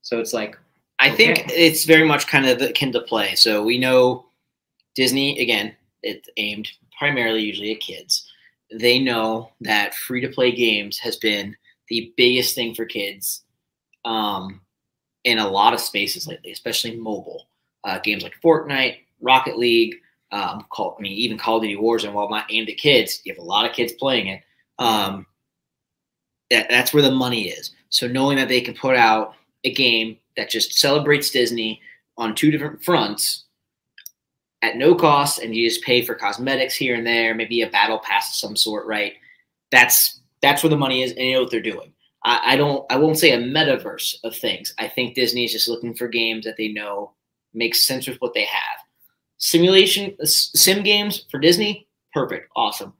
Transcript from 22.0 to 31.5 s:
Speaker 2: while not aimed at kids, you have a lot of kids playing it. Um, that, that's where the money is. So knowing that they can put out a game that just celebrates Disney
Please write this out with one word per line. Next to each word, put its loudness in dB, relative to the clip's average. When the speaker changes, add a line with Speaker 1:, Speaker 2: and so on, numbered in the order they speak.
Speaker 2:
while -2
not -6
aimed -2
at -10
kids, 2
you -12
have -14
a -16
lot 0
of -6
kids -2
playing -2
it. -12
Um, -2
that, 0
that's 2
where 4
the 4
money -2
is. -12
So -2
knowing 0
that 0
they 2
can -8
put 0
out 4
a 0
game 0
that -6
just -2
celebrates 2
Disney -2